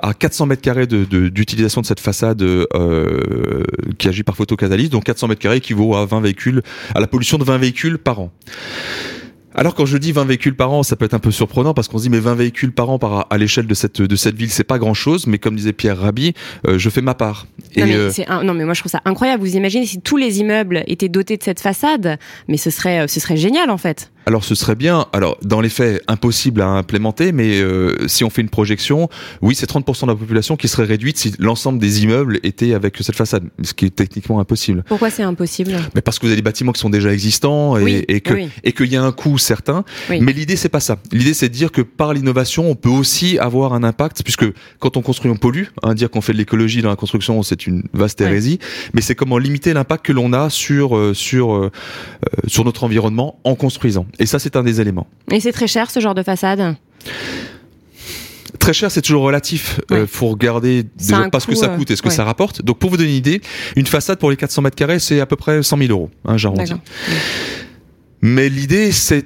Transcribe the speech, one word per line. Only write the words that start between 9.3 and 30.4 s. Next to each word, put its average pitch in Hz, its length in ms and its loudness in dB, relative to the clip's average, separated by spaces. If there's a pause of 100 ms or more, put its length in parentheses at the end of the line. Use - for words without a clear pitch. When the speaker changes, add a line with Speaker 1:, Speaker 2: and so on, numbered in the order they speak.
Speaker 1:
Alors 170 140 2
quand 143 140 2
je 139 100 2
dis 156 140 0
vingt 143 140 2
véhicules 131 300 2
par 131 160 2
an, 147 120 2
ça 120 120 0
peut 113 100 0
être 107 100 0
un 110 40 2
peu 110 120 2
surprenant 127 420 2
parce 117 140 0
qu'on 113 100 -6
se 110 60 -2
dit 123 80 2
mais 117 80 4
vingt 120 160 2
véhicules 120 360 0
par 120 200 0
an 131 80 0
par, 104 320 0
à 104 80 2
l'échelle 107 260 2
de 110 80 0
cette, 101 300 0
de 101 120 2
cette 107 200 0
ville, 113 160 -4
c'est - 120 0
pas 131 140 0
grand 110 160 2
chose. 160 320 0
Mais 107 140 2
comme 110 160 -2
disait 107 180 -2
Pierre 104 240 0
Rabhi, 107 360 0 (340)
euh, 92 100 4
je 95 140 2
fais 127 100 0
ma 127 140 0
part. 104 320 -6 (280)
Speaker 2:
Non, 98 100 2
Speaker 1:
Et, - 20 4
Speaker 2:
mais 104 80 2
Speaker 1:
euh, 101 160 0
Speaker 2:
c'est 180 160 -4
un, 175 160 -2
non 190 100 0
mais 165 120 -2
moi 170 100 -2
je - 60 -4
trouve 175 100 -8
ça 160 140 -2
incroyable. 233 360 0
Vous 190 140 -2
imaginez 196 320 0
si 185 120 -8
tous 285 180 0
les 226 240 0
immeubles 208 440 0
étaient 180 240 -2
dotés 190 280 0
de - 60 -10
cette 185 160 -4
façade, 196 600 0 (280)
mais 151 100 0
ce 160 120 -2
serait, 175 300 0
euh, 151 80 0
ce - 120 -4
serait 156 180 -2
génial 247 340 2
en 190 60 0
fait. - 340 -6 (160)
Speaker 1:
Alors 110 160 2
ce 110 120 0
serait 110 200 0
bien, 156 380 2
alors 95 280 0
dans 107 200 2
les 113 80 2
faits 110 400 0
impossible 110 520 2
à 92 60 4
implémenter, 104 640 0
mais, 110 300 2
euh, 92 340 2 (120)
si - 180 0
on 110 40 0
fait 123 120 -2
une 107 80 -2
projection, 113 580 0 (340)
oui 113 140 4
c'est - 120 -4
trente 139 180 -2
pour 131 100 0
cent - 100 -4
de 120 60 2
la 104 60 0
population 110 400 -2